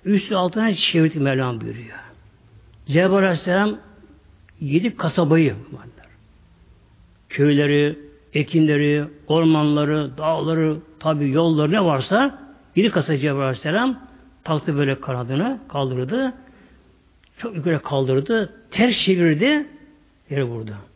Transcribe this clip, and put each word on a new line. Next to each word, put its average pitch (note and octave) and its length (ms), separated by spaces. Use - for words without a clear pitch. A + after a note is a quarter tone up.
Üstü G3+ 300
altına F#3+ 400
çevirdik D#3+ 460
Mevlam C3 400
buyuruyor. A2+ 380
Cebrail F#3 380
Aleyhisselam F#3+ 540
yedi E3 360
kasabayı, D#3+ 580
köyleri, D3 720
ekinleri, D3 680
ormanları, D3+ 920
dağları, D#3+ 580
tabi D3 300
yolları D#3 420
ne G#3 120
varsa F3+ 540
yedi G#3 140
kasa D#3+ 280
Cebrail C#3 240
Aleyhisselam E3+ 580
taktı D#3 320
böyle C#3 240
kanadını, C#3 580
kaldırdı. C3+ 640
Çok A3+ 180
yukarı D#3 260
kaldırdı, C#3 720
ters A3+ 280
çevirdi, F#3+ 680
yere C#3 140
vurdu. A2 300